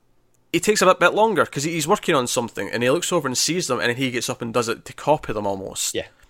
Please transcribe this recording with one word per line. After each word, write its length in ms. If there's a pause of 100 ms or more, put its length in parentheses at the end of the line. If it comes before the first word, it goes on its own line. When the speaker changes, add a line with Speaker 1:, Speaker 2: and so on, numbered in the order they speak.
(540)
Speaker 1:
it 100
takes 180
a 40
bit, 160
bit 120
longer 320
'cause 180
he, 100
he's 160
working 260
on 100
something, 460
and 120
he 60
looks 220
over 160
and 100
sees 300
them, 140
and 160
he 140
gets 180
up 120
and 120
does 160
it 160
to 80
copy 400
them 120
almost. 480
Speaker 2:
Yeah. 140 (220)